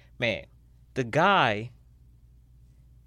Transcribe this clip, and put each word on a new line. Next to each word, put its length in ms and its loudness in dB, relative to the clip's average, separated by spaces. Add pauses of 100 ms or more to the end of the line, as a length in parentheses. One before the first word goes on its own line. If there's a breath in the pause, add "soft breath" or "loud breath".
(180 soft breath)
Man, 280 -4 (480)
the 100 -2
guy 640 0 (1400)